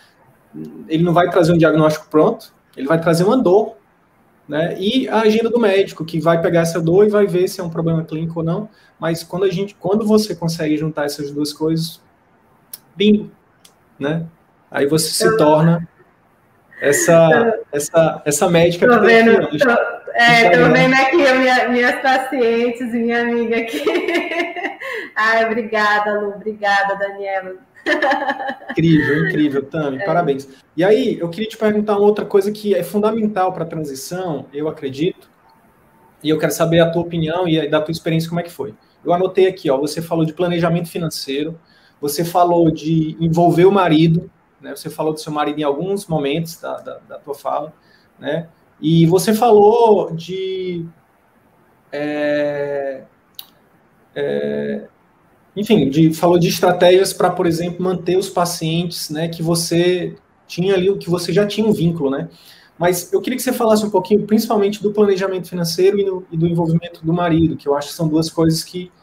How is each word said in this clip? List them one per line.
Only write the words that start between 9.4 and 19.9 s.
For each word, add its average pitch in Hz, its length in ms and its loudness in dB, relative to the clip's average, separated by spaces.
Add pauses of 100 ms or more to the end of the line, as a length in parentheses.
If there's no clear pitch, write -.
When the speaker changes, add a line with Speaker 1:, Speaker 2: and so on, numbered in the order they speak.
Speaker 1:
a 190 60 2
gente, 196 260 -6
quando 214 280 -2
você 214 300 2
consegue 165 420 -4
juntar 151 280 -4
essas 143 260 -8
duas 147 220 -4
coisas, 165 500 -4 (960)
bingo, 208 340 2 (680)
né? 160 280 -4 (440)
Aí 139 160 2
você 156 240 0
se - 140 0
Speaker 2:
Então - 140 4
Speaker 1:
torna 160 500 4 (920)
essa, 165 480 4
Speaker 2:
Então 220 260 4 (180)
Speaker 1:
essa, 156 520 0
essa 165 260 0
médica 170 360 2
Speaker 2:
Tô 240 140 4
Speaker 1:
que 202 60 4
tem 226 180 6
Speaker 2:
vendo, 202 200 6
Speaker 1:
aqui, 151 140 -4
Speaker 2:
tô, 262 120 2
é, 233 800 2